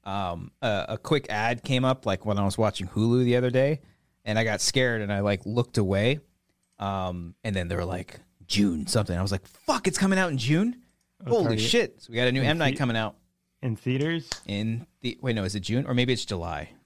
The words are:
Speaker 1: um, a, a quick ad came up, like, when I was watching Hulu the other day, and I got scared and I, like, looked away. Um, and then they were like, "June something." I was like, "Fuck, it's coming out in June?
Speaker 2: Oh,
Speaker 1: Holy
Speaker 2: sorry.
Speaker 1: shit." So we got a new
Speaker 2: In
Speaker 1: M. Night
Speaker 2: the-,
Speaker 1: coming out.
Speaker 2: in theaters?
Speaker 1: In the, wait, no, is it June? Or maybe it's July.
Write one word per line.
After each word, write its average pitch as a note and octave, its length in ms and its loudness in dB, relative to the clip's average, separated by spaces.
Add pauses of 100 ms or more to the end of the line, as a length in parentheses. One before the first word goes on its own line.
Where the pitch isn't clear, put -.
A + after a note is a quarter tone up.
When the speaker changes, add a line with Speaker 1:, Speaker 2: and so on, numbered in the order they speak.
Speaker 1:
um, F#2 460 -6 (100)
a, G#2 280 0
a A2 80 -6
quick - 320 -2
ad A2+ 340 -2
came B2+ 200 0
up, C3 220 0
like, G2 200 0
when G#2 120 0
I G2+ 80 2
was F#2+ 120 -2
watching G2 300 0
Hulu A#2 380 2
the A#2+ 100 4
other B2 140 2
day, C#3 320 2 (420)
and G#2+ 160 0
I A2+ 60 2
got G#2+ 160 -2
scared A#2+ 400 2
and G2+ 100 -4
I, G2 80 0
like, G2+ 260 0
looked A#2 320 -2
away. G#2 420 2 (600)
Um, F#2 640 -6
and G#2+ 120 -4
then F2+ 120 -2
they G2 80 -4
were F2+ 100 -2
like, F#2 340 -8 (280)
"June F#2 400 2
something." G2 300 0
I F#2 40 0
was F#2+ 100 0
like, F#2+ 160 -4
"Fuck, - 400 -2
it's F3+ 120 0
coming F#3+ 180 4
out F#3 140 2
in C3+ 60 -2
June? D#3+ 440 2 (440)
Speaker 2:
Oh, B2 40 -6
Speaker 1:
Holy A3+ 140 4
Speaker 2:
sorry. A2+ 160 2
Speaker 1:
shit." F#3+ 420 0
So - 100 -20
we A2+ 40 -10
got B2 120 2
a B2 40 4
new C3+ 100 2
Speaker 2:
In C3 60 2
Speaker 1:
M. D#3 100 2
Night D3 140 2
Speaker 2:
the-, C#3 60 -4
Speaker 1:
coming A#2+ 200 0
out. A2 180 -2 (460)
Speaker 2:
in A#2+ 140 -2
theaters? C#3+ 520 -2 (200)
Speaker 1:
In A2 400 -4 (140)
the, A#2+ 200 -6
wait, B2 140 -2
no, G#2 80 -2
is F#2+ 120 -2
it G#2 40 -2
June? A#2 260 -2
Or C3 80 -4
maybe B2+ 180 2
it's A2+ 140 -2
July. E2+ 460 -6 (140)